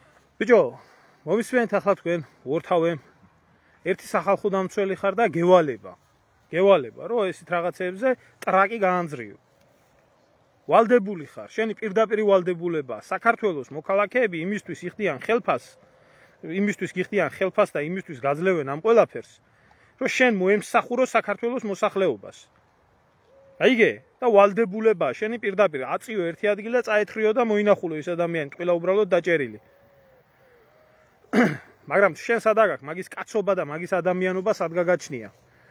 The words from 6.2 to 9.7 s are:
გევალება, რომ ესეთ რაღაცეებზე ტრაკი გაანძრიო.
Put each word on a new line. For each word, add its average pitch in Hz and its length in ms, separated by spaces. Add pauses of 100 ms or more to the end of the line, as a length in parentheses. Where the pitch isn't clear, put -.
გევალება, 156 540
რომ 208 240
ესეთ 160 160
რაღაცეებზე 180 600 (340)
ტრაკი 196 400
გაანძრიო. 156 560 (1300)